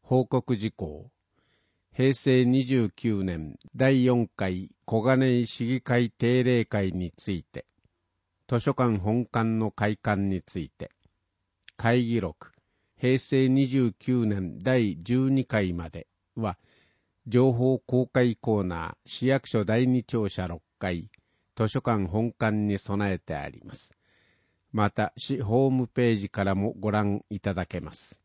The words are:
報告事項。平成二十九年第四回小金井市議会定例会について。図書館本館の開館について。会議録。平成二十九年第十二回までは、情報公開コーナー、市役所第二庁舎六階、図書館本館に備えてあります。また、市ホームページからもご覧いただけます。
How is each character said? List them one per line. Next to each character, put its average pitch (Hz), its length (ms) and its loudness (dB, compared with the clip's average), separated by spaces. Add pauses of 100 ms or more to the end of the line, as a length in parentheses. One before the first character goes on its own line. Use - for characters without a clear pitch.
報 127 240 2
告 123 320 -2
事 104 140 -4
項。 78 400 -12 (800)
平 131 220 2
成 127 300 4
二 131 180 4
十 123 320 2
九 104 280 0
年 82 360 -6 (160)
第 131 300 4
四 123 220 4
回 92 440 -4 (140)
小 113 180 0
金 127 380 4
井 113 40 0
市 117 220 -6
議 127 140 -2
会 123 280 0
定 123 340 0
例 120 220 2
会 95 280 -2
に 90 220 -6
つ - 160 -8
い 85 120 -6
て。 - 220 -16 (840)
図 120 120 0
書 139 140 -2
館 117 240 2
本 107 280 0
館 113 180 -2 (160)
の 110 120 -2
開 104 260 -2
館 101 240 -2
に 98 200 -2
つ - 180 -10
い 73 100 -8
て。 - 200 -16 (840)
会 120 300 2
議 113 160 0
録。 - 320 -10 (460)
平 127 200 2
成 131 280 2
二 135 200 2
十 123 320 2
九 123 260 0
年 98 320 -2
第 110 460 0
十 127 260 0
二 135 160 2
回 98 260 0
ま 85 180 -6
で - 180 -14 (280)
は、 110 220 -4 (680)
情 123 260 4
報 127 240 2
公 127 300 -2
開 123 280 2
コ 107 260 0
ー - 20 -2
ナ 82 420 -6
ー、 - 20 -20
市 - 200 -4
役 135 200 0
所 107 180 0
第 113 200 2
二 127 180 2
庁 107 260 -2
舎 92 180 -6
六 82 160 -10 (160)
階、 90 320 -6 (440)
図 110 120 0
書 127 140 -4
館 104 260 0
本 110 240 -2
館 107 240 -2 (100)
に 101 140 0
備 101 340 -2
え 87 60 -6
て - 160 -10
あ 71 120 -8
り - 160 -18
ま - 120 -18
す。 - 180 -20 (760)
ま 104 180 2
た、 - 260 -2
市 131 240 -6
ホ 120 280 2
ー - 20 2
ム 127 180 0
ペ 120 260 2
ー - 40 2
ジ 98 120 -6
か 104 140 -4
ら 95 120 0
も 101 240 -2
ご 107 100 -2
覧 101 400 0
い 104 100 -8
た 98 140 -4
だ 87 140 -4
け 90 140 -8
ま - 120 -14
す。 - 320 -20